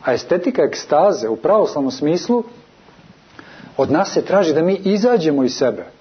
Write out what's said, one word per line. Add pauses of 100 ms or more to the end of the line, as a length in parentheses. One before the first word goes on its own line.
A
estetika
ekstaze
u
pravoslavnom
smislu (1300)
od
nas
se
traži
da
mi
izađemo
iz
sebe (160)